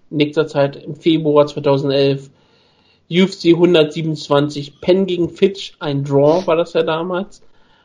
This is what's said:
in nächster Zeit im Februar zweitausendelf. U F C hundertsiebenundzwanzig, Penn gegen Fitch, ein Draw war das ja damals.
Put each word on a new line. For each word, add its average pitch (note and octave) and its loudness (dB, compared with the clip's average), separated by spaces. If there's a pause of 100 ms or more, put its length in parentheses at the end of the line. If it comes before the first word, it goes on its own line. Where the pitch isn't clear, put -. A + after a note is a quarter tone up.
(100)
in D#3 -8
nächster D3 0
Zeit C#3 -2
im D#3 -14
Februar D3+ 2
zweitausendelf. C#3 0 (800)
U F3 2
F F#3 -2
C E3+ 2
hundertsiebenundzwanzig, D3+ 0
Penn F#3+ 2
gegen F3 -2
Fitch, - -4
ein C#3+ -4
Draw C#3+ 2
war E3 0
das E3 -4
ja E3 0
damals. E3+ -6 (420)